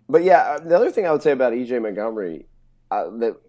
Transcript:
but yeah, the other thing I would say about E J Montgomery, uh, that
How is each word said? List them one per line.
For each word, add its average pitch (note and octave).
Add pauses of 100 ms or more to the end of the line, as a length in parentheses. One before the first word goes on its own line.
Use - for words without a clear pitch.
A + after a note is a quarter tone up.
but E3
yeah, D3+
the E3
other C4
thing G3
I D#3+
would D3
say D3+
about B2+
E B2
J A#2+
Montgomery, G#2 (460)
uh, F#2
that A2+ (120)